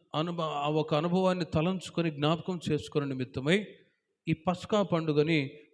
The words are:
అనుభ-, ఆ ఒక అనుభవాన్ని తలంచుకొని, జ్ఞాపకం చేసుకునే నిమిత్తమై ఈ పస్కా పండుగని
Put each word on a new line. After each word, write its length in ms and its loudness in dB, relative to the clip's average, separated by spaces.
అనుభ-, 260 -2
ఆ 280 -2
ఒక 260 0
అనుభవాన్ని 500 2
తలంచుకొని, 680 -2
జ్ఞాపకం 500 0
చేసుకునే 360 -2
నిమిత్తమై 600 -2
ఈ 40 4
పస్కా 500 0
పండుగని 680 2